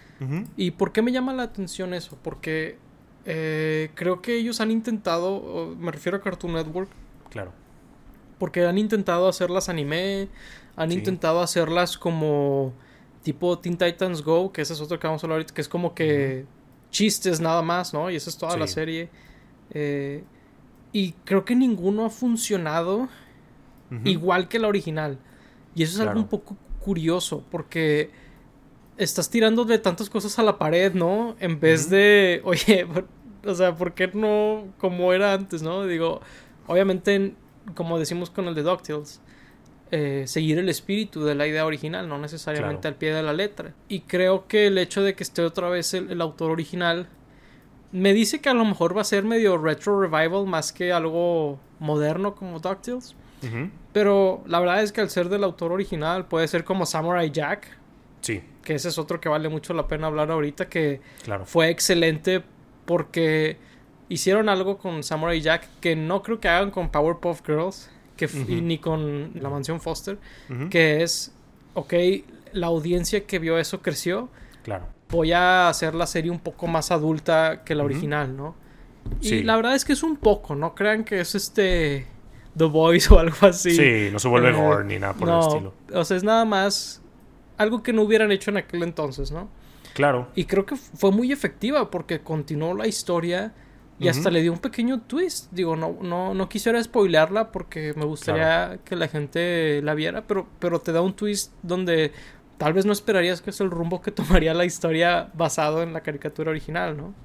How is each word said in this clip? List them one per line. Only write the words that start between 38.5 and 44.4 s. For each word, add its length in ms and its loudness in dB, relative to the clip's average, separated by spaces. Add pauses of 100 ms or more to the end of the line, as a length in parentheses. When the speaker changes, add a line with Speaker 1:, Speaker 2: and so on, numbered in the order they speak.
Speaker 2:
de 80 -2
DuckTales, 580 -4 (720)
eh, 360 -2
seguir 320 0
el 100 0
espíritu 560 -4
de 100 2
la 120 0
idea 180 -2
original, 460 -6
no 80 -6
necesariamente 640 -6
Speaker 1:
Claro. 120 -4
Speaker 2:
al 40 -16
pie 160 -2
de 80 -2
la 100 -2
letra. 400 -6 (160)
Y 120 -6
creo 460 0